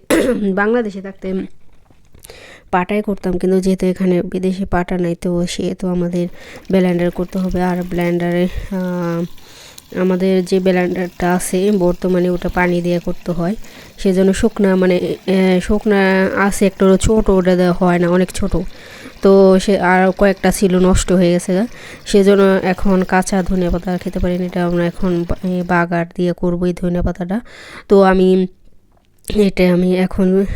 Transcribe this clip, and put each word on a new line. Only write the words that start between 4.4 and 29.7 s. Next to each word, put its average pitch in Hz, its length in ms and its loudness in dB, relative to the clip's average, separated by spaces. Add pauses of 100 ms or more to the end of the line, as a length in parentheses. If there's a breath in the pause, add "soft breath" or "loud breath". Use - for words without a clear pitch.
পাটা 180 320 -2
নাই, 170 160 -2
তো 175 320 -2
সে 185 280 -6
তো 185 140 -6
আমাদের 175 400 -2 (420 loud breath)
ব্লেন্ডার 180 400 2
করতে 180 280 -6
হবে। 185 240 -2
আর 180 200 -2
ব্লেন্ডারে, 175 640 -2
আহ, 180 800 -4 (720 loud breath)
আমাদের 185 480 0
যে 185 160 0
ব্লেন্ডারটা 180 720 -2
আছে 185 360 -2
বর্তমানে, 180 600 0
ওটা 180 180 -4
পানি 175 320 0
দিয়ে 175 180 -2
করতে 175 340 -6
হয়, 175 240 -4 (420 loud breath)
সেজন্য 190 340 2
শুকনা, 196 440 0
মানে, 185 240 2
আহ, 185 600 0
শুকনা 196 760 2
আছে 196 300 0
একটা, 190 180 0
ওটা 190 140 6
ছোট, 220 320 2
ওটা 185 260 2
দেওয়া 180 160 2
হয় 175 260 0
না, 175 100 0
অনেক 180 240 0
ছোট। 196 240 -2 (640 loud breath)
তো 196 360 6
সে 190 200 0
আর 185 320 2
কয়েকটা 190 400 2
ছিল, 185 280 0
নষ্ট 185 340 2
হয়ে 180 180 4
গেছে 175 240 0
গা। 202 120 0 (380 loud breath)
সেজন্য 196 580 4
এখন 185 400 0
কাঁচা 185 400 0
ধনিয়া 180 280 0
পাতা 180 280 -4
খেতে 180 200 -6
পারি 180 200 -2
না, 180 60 -4
এটা 175 220 -4
আমরা 175 200 0
এখন 170 360 -2
বা-, 170 220 -4
এ, 180 180 -2
বাগার 175 520 -2
দিয়ে 180 180 -2
করবো 180 340 -2
এই 180 60 0
ধনিয়া 175 300 -4
পাতাটা। 180 380 -4 (480 loud breath)
তো 196 140 6
আমি 185 460 4 (920)
এটা 185 340 2